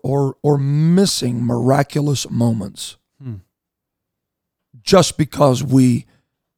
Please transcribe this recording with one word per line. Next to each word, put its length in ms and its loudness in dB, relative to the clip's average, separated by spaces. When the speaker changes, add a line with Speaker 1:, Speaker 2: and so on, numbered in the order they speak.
Speaker 1:
or, 400 -2
or 160 2
missing 840 0
miraculous 840 0
moments 680 -4
Speaker 2:
Hmm. 180 -14
Speaker 1:
just 340 2
because 460 0
we 420 2